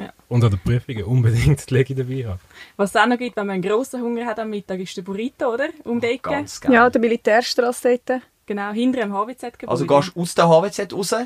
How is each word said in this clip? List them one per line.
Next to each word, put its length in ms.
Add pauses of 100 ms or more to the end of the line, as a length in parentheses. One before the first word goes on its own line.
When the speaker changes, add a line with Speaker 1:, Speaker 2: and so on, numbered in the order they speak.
(320)
Speaker 1:
Und 140
an 60
den 100
Prüfungen 420
unbedingt 680
die 40
Legi 200
dabei 320
haben. 140 (380)
Speaker 2:
Was 140
es 40
auch 100
noch 120
gibt, 180
wenn 120
man 80
einen 80
grossen 380
Hunger 240
hat 140
am 100
Mittag, 300
ist 160
der 60
Burrito, 520
oder? 140 (160)
Um 160
die 80
Ecke. 220
Speaker 3:
Ganz 320
geil. 120
Speaker 4:
Ja, 160
der 120
Militärstrasse 1040
dort. 160 (240)
Speaker 2:
Genau, 260
hinter 300
dem 120
H-W-Z-Gebäude. 580
Speaker 3:
Also 140
gehst 300
du 60
aus 140
der 140
H-W-Z 440
raus, 220 (100)